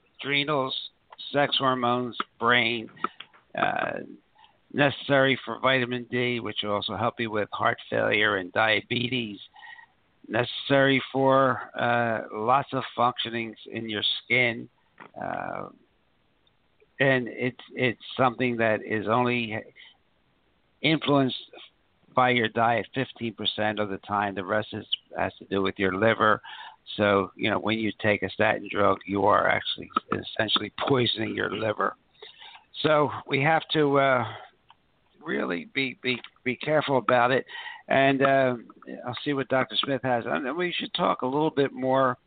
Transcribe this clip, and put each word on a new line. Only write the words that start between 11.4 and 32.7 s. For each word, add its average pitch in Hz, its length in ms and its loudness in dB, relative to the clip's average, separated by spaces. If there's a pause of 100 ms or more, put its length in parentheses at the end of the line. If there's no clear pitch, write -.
uh, 120 440 0 (100)
lots 120 400 0
of 131 120 -2 (120)
functionings 117 600 -2 (140)
in 113 180 -6
your 104 140 -2 (220)
skin, 123 440 0 (520)
uh, 50 480 -6 (1300)
and 131 280 4
it's, 123 320 -6 (140)
it's 123 260 0 (160)
something 123 400 2
that 110 280 2
is 107 240 -4
only 117 540 0 (1200)
influenced 139 540 2 (760)
by 127 160 4
your 120 180 2
diet 113 460 2
fifteen 117 400 -4
percent 107 440 -2
of 104 120 -2
the 95 80 -6
time. 101 360 -2
The 98 100 -6
rest 104 280 -2
is, 107 140 -8 (300)
has 92 220 -2
to - 60 -18
do 98 160 -2
with 95 180 -2
your 95 160 0
liver. 107 460 4 (560)
So, 101 400 4
you - 140 -2
know, 95 80 0
when 110 200 -2
you 107 140 -2 (100)
take 104 200 2
a 95 80 -2
statin 107 420 0
drug, 98 320 4
you 101 220 0
are 95 220 6
actually 90 420 -2 (220)
essentially 101 600 -4 (160)
poisoning 110 460 0
your 101 160 -2
liver. 104 440 -2 (880)